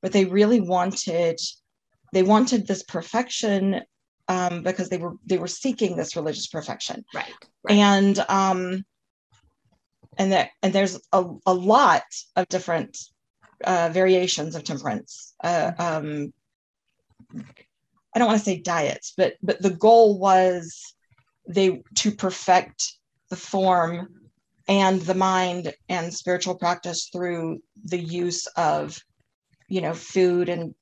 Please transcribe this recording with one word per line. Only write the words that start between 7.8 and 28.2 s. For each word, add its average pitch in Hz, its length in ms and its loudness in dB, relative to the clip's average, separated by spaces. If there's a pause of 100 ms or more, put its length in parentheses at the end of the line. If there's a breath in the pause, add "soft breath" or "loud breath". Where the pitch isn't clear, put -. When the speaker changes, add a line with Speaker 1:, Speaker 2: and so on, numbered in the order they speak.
Speaker 1:
um, 190 560 0 (1300)
and 196 140 0
that, 180 200 0 (120)
and 190 80 2
there's 190 260 0 (140)
a, 185 140 2 (200)
a 185 80 4
lot 190 500 4 (340)
of 185 100 0
different, 175 500 -4 (680)
uh, 170 260 0
variations 180 640 2
of 151 80 -10
temperance. - 720 -10 (100)
Uh, 170 340 0
Speaker 2:
Mm-hmm. - 40 -4
Speaker 1:
um, 151 520 -4 (1800)
I 233 60 0
don't 240 80 4
wanna 214 120 4
say 185 220 -4
diets, 151 560 -4
but, 180 260 2
but - 180 -2
the 190 100 2
goal 214 460 6
was 185 800 2 (520)
they, 185 360 2 (120)
to - 160 0
perfect - 840 0 (360)
the 180 60 -8
form 175 720 0 (640)
and 190 320 4
the 170 140 -2
mind 185 580 0 (160)
and 170 240 -6
spiritual 180 420 -4
practice 175 560 -6
through 170 500 -6 (220)
the 180 160 -6
use 175 560 -6